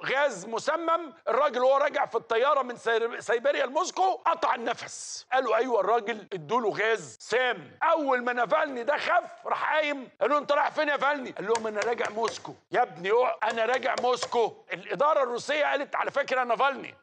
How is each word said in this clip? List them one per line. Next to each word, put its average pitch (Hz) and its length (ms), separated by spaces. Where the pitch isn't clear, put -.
غاز 240 420
مسمم. 320 640
الراجل 247 340
وهو 262 140
راجع 277 300
في - 80
الطيارة 262 480
من 240 140
سي-، 226 440
سيبيريا 247 460
لموسكو، 359 440
قطع 320 280
النفس. - 800
قالوا: 247 240
"أيوة 240 240
الراجل 208 520
ادوا 185 280
له 220 100
غاز 185 500
سام". 240 500
أول 285 420
ما 247 80
نافالني 247 520
ده 285 120
خف، - 500
راح - 280
قايم، 294 340
قالوا: 269 180
"أنت 285 140
رايح 285 180
فين 302 180
يا 285 80
نافالني؟" 262 340
قال 170 160
لهم: 226 200
"أنا 214 140
راجع 214 300
موسكو". 214 420
"يا 175 100
ابني 170 280
اقع-، 240 400
أنا 233 160
راجع 240 360
موسكو". 240 500
الإدارة 208 500
الروسية 254 420
قالت: 277 320
"على 208 140
فكرة 269 280
يا 254 60
نافالني، 240 580